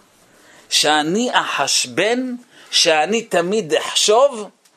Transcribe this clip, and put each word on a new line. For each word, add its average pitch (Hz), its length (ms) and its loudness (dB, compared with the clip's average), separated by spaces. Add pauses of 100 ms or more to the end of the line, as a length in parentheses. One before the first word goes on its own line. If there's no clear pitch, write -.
(680)
שאני 156 640 0
אחשבן, 180 1040 -2 (360)
שאני 165 520 2
תמיד 175 520 -2
אחשוב, 214 760 2 (260)